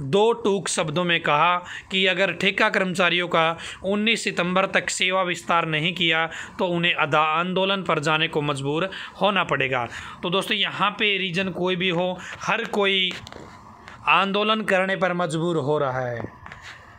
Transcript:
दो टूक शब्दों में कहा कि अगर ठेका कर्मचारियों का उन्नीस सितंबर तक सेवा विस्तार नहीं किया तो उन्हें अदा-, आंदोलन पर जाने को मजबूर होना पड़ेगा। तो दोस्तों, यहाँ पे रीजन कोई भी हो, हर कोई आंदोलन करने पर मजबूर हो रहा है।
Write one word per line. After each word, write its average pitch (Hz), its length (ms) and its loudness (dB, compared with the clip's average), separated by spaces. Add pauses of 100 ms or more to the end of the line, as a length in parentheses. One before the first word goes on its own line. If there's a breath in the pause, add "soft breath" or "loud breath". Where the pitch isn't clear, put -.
दो 196 320 4
टूक 202 340 0
शब्दों 170 360 -2
में 170 180 2
कहा 160 340 4 (340 loud breath)
कि 190 160 2
अगर 185 260 2
ठेका 196 380 2
कर्मचारियों 180 580 2
का 165 280 2 (280 loud breath)
उन्नीस 208 400 0
सितंबर 185 420 0
तक 185 240 -2
सेवा 185 320 0
विस्तार 175 440 0
नहीं 160 280 0
किया 165 320 2 (320 loud breath)
तो 196 80 0
उन्हें 175 280 2
अदा-, 151 340 2
आंदोलन 185 540 0
पर 165 180 0
जाने 156 280 2
को 160 140 0
मजबूर 147 460 -2 (320 loud breath)
होना 196 240 2
पड़ेगा। 135 420 0 (360 loud breath)
तो 180 80 -2
दोस्तों, 190 260 0
यहाँ 180 340 0
पे 202 280 0
रीजन 185 320 -2
कोई 180 260 -2
भी 180 120 0
हो, 180 300 0 (200 loud breath)
हर 220 280 -2
कोई 196 440 2 (1000 loud breath)
आंदोलन 202 520 4
करने 190 340 2
पर 180 180 0
मजबूर 170 440 0
हो 147 200 0
रहा 131 300 -2
है। 120 140 -6 (760 loud breath)